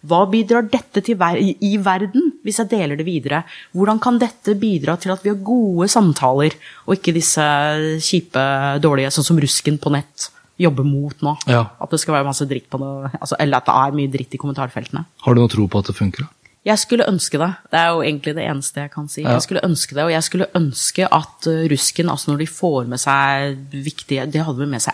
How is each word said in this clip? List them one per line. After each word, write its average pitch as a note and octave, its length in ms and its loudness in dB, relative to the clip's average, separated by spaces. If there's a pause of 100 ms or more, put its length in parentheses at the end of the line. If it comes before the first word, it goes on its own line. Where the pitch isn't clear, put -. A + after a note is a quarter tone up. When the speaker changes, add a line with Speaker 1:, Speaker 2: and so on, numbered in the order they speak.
Speaker 1:
Hva F3 240 4
bidrar A3+ 400 2
dette - 340 -2
til A#3 120 0
ver-, F3 260 2
i, G3 180 2
i G3+ 180 0
verden G3+ 560 2 (120)
hvis G#3+ 140 -2
jeg A3 100 -2
deler E3 280 0
det D#3+ 100 -4
videre? D3+ 360 -2 (300)
Hvordan G3+ 260 2
kan A#3+ 200 2
dette A3 340 0
bidra F3+ 460 0
til F#3+ 120 -4
at F#3 120 -4
vi G3+ 60 0
har G#3 80 -2
gode G3 520 0
samtaler, D3 640 4 (320)
og G3 120 2
ikke E3+ 180 -2
disse D#3+ 260 0 (560)
kjipe, C#3 800 0
dårlige, C#3 320 2
sånn D3 140 0
som E3 160 4
Rusken D3 380 0
på D3 120 -4
nett - 380 -4 (300)
jobber C#3+ 260 2
mot C#3+ 380 -2
nå? D3 120 -2 (120)
Speaker 2:
Ja. A#2+ 180 4 (160)
Speaker 1:
At - 80 -8
det D#3+ 100 -2
skal D#3+ 140 -2
være C#3 160 2
masse C#3 180 -2
dritt C3 220 -6
på C3+ 80 -6
det, C#3 420 -8
altså, - 200 -4
eller C#3 180 2
at - 80 0
det - 80 4
er C#3 240 4
mye C#3 140 -2
dritt C3+ 240 -6
i - 20 -8
kommentarfeltene. C3+ 680 -6 (200)
Speaker 2:
Har B2 80 6
du A#2+ 80 8
noe A#2 80 6
tro G#2+ 180 2
på G#2 120 0
at F#2 80 -2
det G2+ 100 -6
funker, G#2 300 -2
da? - 80 -20 (320)
Speaker 1:
Jeg G#3+ 100 4
skulle - 300 0
ønske D#3 320 -2
det. E3 80 0 (240)
Det E3 80 2
er E3+ 80 4
jo E3 160 0
egentlig D3+ 320 -4
det D#3+ 80 -6
eneste C#3+ 400 -6
jeg C#3+ 80 -10
kan D3 160 -10
si. - 160 -10
Speaker 2:
Ja. C3 140 0
Speaker 1:
Jeg - 60 0
skulle - 200 -2
ønske D#3+ 320 -2
det, D3 80 0
og E3 80 2
jeg D#3+ 160 0
skulle F#3 260 -2
ønske E3+ 560 0
at, - 380 0
eh, D#3+ 240 0
Rusken, E3+ 400 0
altså D3 220 -2
når C#3+ 60 -2
de D#3 120 -2
får C#3 400 -2
med B2 80 -6
seg C#3 560 0 (160)
viktige, C#3 580 -6
de D3+ 140 -2
hadde D3 160 -4
vel C#3+ 80 -2
med B2+ 160 -4
seg - 100 -4